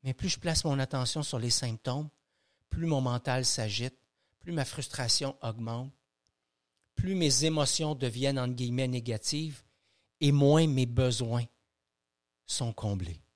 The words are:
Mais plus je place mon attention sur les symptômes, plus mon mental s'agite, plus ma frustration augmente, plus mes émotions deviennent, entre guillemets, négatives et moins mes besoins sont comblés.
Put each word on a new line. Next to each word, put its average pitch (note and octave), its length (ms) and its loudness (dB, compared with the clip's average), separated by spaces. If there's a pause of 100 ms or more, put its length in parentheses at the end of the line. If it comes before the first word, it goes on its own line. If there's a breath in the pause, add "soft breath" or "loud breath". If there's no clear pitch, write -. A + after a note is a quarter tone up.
Mais C3 120 -4
plus - 140 -4
je - 100 -2
place E3 260 0
mon C#3+ 140 2
attention C3 440 -2
sur C#3 160 -4
les A#2 120 -2
symptômes, B2+ 580 -2 (640)
plus E3 160 -2
mon D3 140 2
mental B2 440 -2
s'agite, A2+ 540 -4 (420)
plus E3+ 120 -10
ma D3+ 120 0
frustration C3+ 800 -4
augmente, A#2 500 -6 (1000)
plus F#3 200 0
mes D3 300 4
émotions D#3 500 0
deviennent, C3 440 0
entre B2 160 -2
guillemets, B2 340 -2
négatives B2 760 -4 (580)
et C#3+ 120 6
moins D3 340 8
mes C3 200 2
besoins A#2+ 580 0 (1000)
sont A#2 260 -4
comblés. F#2 500 -4 (140)